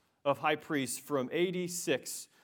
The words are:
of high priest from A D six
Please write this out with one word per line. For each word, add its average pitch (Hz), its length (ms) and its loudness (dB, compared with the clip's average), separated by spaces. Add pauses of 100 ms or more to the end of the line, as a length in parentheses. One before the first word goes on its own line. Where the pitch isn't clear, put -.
(240)
of 139 140 4
high 156 180 2
priest 143 460 -2
from 135 300 0
A 175 180 2
D 180 180 -2
six 170 600 -2 (160)